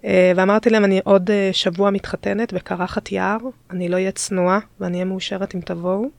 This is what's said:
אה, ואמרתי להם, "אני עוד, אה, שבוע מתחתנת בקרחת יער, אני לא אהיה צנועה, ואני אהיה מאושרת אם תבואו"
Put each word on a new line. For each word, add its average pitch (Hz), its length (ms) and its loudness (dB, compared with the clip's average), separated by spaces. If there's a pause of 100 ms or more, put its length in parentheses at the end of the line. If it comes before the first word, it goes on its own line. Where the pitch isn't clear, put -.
אה, 185 300 4
ואמרתי 202 340 4
להם, 220 160 4
"אני 190 180 4
עוד, 196 280 4
אה, 196 220 2
שבוע 190 360 0
מתחתנת 202 640 -4
בקרחת 185 580 -6
יער, 196 260 -2 (340)
אני 180 180 -4
לא 180 60 0
אהיה 185 160 0
צנועה, 185 480 0 (200)
ואני 180 140 -4
אהיה 180 120 -2
מאושרת 190 500 -6
אם 180 60 -4
תבואו" 185 580 -4